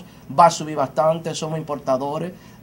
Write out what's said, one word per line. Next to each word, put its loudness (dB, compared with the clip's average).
va 8
a 8
subir -6
bastante. 0
Somos -4
importadores -4